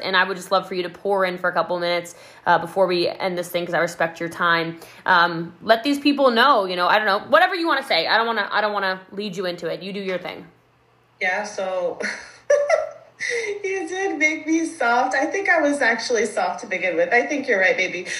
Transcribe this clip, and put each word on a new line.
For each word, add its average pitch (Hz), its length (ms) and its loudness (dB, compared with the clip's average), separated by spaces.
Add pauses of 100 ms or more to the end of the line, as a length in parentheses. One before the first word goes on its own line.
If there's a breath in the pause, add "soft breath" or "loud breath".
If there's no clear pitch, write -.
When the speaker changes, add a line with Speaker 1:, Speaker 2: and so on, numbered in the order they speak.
Speaker 1:
and 190 120 -2
I 185 80 6
would 190 140 -2
just 180 140 -10
love 185 160 2
for 196 80 -8
you 180 80 -2
to 175 60 -6
pour 196 360 0
in 180 140 -4
for 180 100 0
a 175 40 -2
couple 175 260 0
minutes, 175 340 -2 (320 loud breath)
uh, 170 140 4
before 175 260 0
we 175 220 0
end 185 280 -4
this 175 140 -6
thing, 175 160 -2
'cause 175 80 -4
I 156 60 0
respect 170 400 -2
your 170 100 -6
time. 165 500 0 (260 loud breath)
Um, 170 480 2 (100)
let 226 200 4
these 285 160 0
people 277 300 4
know, 233 360 4
you 185 100 -4
know, 180 120 2
I 180 100 4
don't 214 100 0
know, 202 120 2 (100)
whatever 359 260 4
you 339 100 -4
wanna 285 160 2
say. 165 240 0
I 165 120 2
don't 233 100 2
wanna, 214 240 -2
I 208 100 2
don't 214 120 0
wanna 190 260 -2 (120)
lead 202 240 -8
you 180 100 -6
into 175 220 -6
it. 160 140 -6
You 190 120 -10
do 202 80 -6
your 185 180 -4
thing. 170 260 -12 (760)
Speaker 2:
Yeah, 196 240 -2
so 185 580 -4
<laughs> - 1600 -2
you 381 240 -4
did 381 300 -4
make 311 280 0
me 320 200 0
soft. 247 500 0
I 277 100 2
think 392 240 -2
I 339 120 4
was 285 200 2
actually 233 440 0
soft 233 340 -2
to 233 80 -12
begin 233 300 -2
with. 175 160 2
I 254 120 4
think 294 220 -4
you're 208 120 2
right, 180 180 2
baby. 180 280 -4 (140 loud breath)